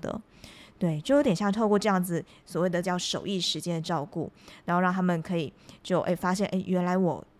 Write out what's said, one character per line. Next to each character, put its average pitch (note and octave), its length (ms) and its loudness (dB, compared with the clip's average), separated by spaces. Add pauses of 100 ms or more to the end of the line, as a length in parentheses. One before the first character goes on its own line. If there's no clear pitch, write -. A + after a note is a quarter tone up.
的。 - 200 -6 (560)
对， D#3+ 260 0
就 C4+ 120 2
有 D4 80 6
点 F#3+ 140 2
像 G3+ 160 0
透 G#3+ 160 2
过 G3+ 100 4
这 G#3 100 0
样 F#3 140 2
子 F3 220 -4 (200)
所 - 160 -4
谓 F#3 80 2
的 E3+ 140 0
叫 F3+ 160 0
手 - 260 -6
艺 F#3+ 160 -4
时 E3 200 -4
间 E3+ 160 -4
的 D#3+ 40 -4
照 D#3 240 -4
顾， D#3+ 240 -6 (360)
然 F3 120 2
后 F3+ 40 4
让 F3+ 120 4
他 F#3 80 0
们 F3 220 2
可 F3 140 -4
以 D#3 160 -2 (280)
就， F3 200 2
诶， F3 160 0
发 F#3 180 0
现， G3 140 0
诶， F#3 180 -2
原 F3+ 180 0
来 F3+ 120 2
我 F3 280 0 (140)